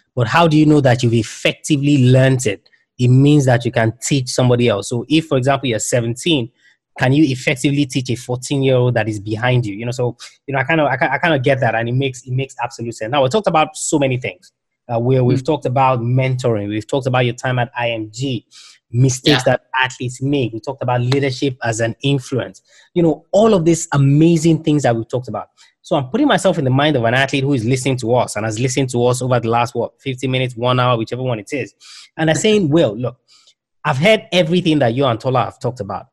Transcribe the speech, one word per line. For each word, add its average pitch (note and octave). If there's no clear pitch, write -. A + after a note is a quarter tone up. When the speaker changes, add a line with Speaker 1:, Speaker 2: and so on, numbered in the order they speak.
Speaker 1:
but A#2+
how E3+
do D3+
you D3+
know D3+
that B2+
you've A#2
effectively C#3+
learned C3
it? G2
It B2
means C#3
that B2
you A2+
can A2+
teach C3+
somebody B2
else. G2+
So A#2+
if, D#3+
for C#3
example, C3
you're G#2+
seventeen, A#2+
can C3
you D#3
effectively C#3
teach C3
a A2+
fourteen-year-old B2+
that A2
is G#2+
behind A2
you? G2+
You A2+
know, A#2+
so, B2
you C3+
know, C3+
I B2+
kinda, D#3+
I C3
ki-, E3
I C#3
kinda E3
get B2+
that, A2+
and A#2
it A#2+
makes, C3
it B2+
makes C3
absolute A#2
sense. A2
Now, C#3+
we B2+
talked G#3
about D#3
so -
many C3
things. -
Uh, A#2
we, B2+
we've B2+
Speaker 2:
Mm. -
Speaker 1:
talked D3+
about C3
mentoring. B2
We've G#2+
talked C#3
about B2+
your A#2
time B2+
at A#2
I A#2+
M A2
G, B2+
mistakes B2+
Speaker 2:
Yeah. B2+
Speaker 1:
that -
athletes B2+
make. C3
We A2
talked C3+
about B2
leadership C3+
as A2+
an A2+
influence. C3
You E3+
know, D#3
all G#3+
of E3+
these E3
amazing D#3
things D3
that A#2+
we've A2+
talked B2+
about. G#2
So -
I'm C3
putting C#4
myself F3+
in D#3
the B2+
mind C#3+
of A#2
an A#2
athlete C3+
who C#3+
is A2+
listening B2+
to A#2+
us -
and G#2
has A2
listened C3
to A#2+
us B2
over B2+
the A2+
last, A#2+
what, -
fifty C3
minutes, B2+
one B2
hour, B2
whichever A#2+
one B2
it G#2
is. A2+
And D#3+
they're D#3
saying, G#3
"Well, C#3
look, A#2+
I've D3
heard G#3+
everything E3+
that A#2
you C#3
and A#2
Tola B2+
have -
talked B2
about. G2